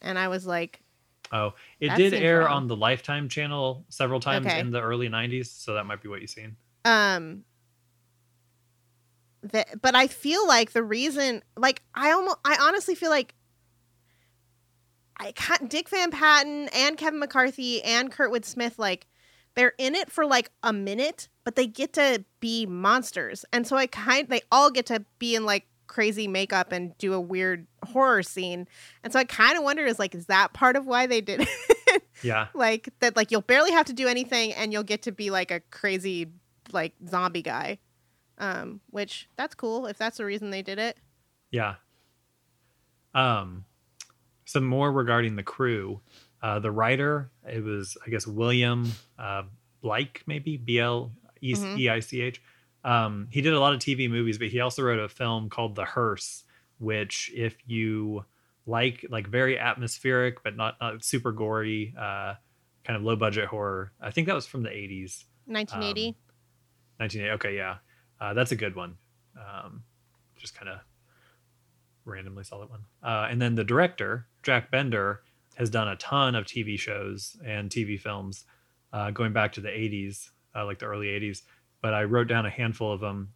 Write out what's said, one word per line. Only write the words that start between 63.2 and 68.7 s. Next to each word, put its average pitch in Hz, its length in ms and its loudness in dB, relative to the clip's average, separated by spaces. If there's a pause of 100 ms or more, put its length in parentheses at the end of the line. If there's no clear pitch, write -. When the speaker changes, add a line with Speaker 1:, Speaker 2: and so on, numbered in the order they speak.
Speaker 2:
horror. 98 440 -6 (100)
I 107 120 -8
think 165 160 -2
that 190 60 0
was - 120 -6
from 127 160 -8
the 107 80 -6
eighties. 98 540 -12 (200)
Speaker 1:
Nineteen 214 380 -6
eighty? 208 280 -6
Speaker 2:
Um, 220 40 -10 (840)
nineteen 107 220 -6
eighty. 104 100 -2
Okay, 101 240 -4
yeah. 92 220 -8 (420)
Uh, 104 140 -6
that's 123 180 0
a 117 40 -2
good 104 200 -6